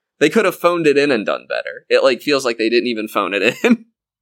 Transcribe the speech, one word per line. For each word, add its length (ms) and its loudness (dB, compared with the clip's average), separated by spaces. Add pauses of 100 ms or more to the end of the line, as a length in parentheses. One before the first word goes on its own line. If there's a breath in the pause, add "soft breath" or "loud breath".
(180)
they 120 2
could 140 2
have 120 0
phoned 300 0
it 120 4
in 120 2
and 160 0
done 220 -6
better. 400 -8
It, 160 2
like, 180 2
feels 220 -2
like 140 -2
they 100 0
didn't 200 2
even 200 -6
phone 260 -2
it 260 0
<laughs> 40 -4
in. 220 2 (360)